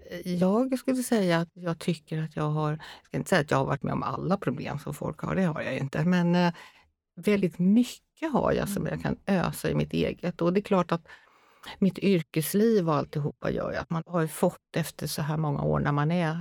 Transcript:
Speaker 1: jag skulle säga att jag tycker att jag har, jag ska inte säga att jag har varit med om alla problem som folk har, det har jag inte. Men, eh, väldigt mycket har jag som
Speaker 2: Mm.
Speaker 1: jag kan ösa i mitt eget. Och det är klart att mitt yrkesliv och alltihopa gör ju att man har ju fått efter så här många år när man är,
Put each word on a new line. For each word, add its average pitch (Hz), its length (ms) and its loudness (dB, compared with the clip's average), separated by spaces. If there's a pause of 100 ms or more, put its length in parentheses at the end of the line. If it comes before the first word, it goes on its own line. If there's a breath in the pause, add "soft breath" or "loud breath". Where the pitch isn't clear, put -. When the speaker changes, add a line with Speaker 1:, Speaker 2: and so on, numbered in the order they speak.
(260)
Speaker 1:
jag 196 540 2
skulle 254 240 -2
säga 185 360 2
att 170 140 -2
jag 175 260 -6
tycker 160 440 -4
att 156 120 -10
jag 151 140 0
har, 151 220 0
jag - 340 -10
ska - 120 -8
inte 143 120 -4
säga 175 120 6
att 151 100 -8
jag 135 60 4
har 135 80 2
varit 143 180 -2
med 143 100 -4
om - 100 -4
alla 139 340 -2
problem 143 420 -4
som - 140 -10
folk - 280 -8
har, - 140 -4
det 185 80 2
har 160 180 0
jag - 160 -4
inte. 139 280 -2
Men, 175 300 4
eh, 175 180 4 (640 loud breath)
väldigt 190 440 0
mycket 233 760 2
har - 180 2
jag - 180 0
som 196 180 -2
Speaker 2:
Mm. - 60 -4
Speaker 1:
jag 160 100 -6
kan 147 140 -2 (200)
ösa 156 320 -2
i 151 60 0
mitt 151 180 -2
eget. 165 480 -2
Och 170 120 4
det 196 60 2
är - 20 2
klart 180 300 0
att 170 160 -2 (720 loud breath)
mitt 185 200 2
yrkesliv 190 920 2
och 156 60 4
alltihopa - 560 -2
gör - 200 -2
ju - 60 -6
att - 120 -6
man 165 160 -2
har 175 160 -2
ju 160 60 0
fått - 480 -2
efter - 320 -4
så - 140 -6
här 151 160 -2
många 147 260 -2
år 151 160 2
när 143 120 0
man 147 200 0
är, 170 300 -2